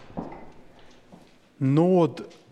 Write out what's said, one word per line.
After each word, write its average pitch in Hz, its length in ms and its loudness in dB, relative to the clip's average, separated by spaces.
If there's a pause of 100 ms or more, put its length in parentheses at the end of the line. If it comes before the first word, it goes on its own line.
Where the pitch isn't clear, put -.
(1600)
Nåd 156 640 2 (300)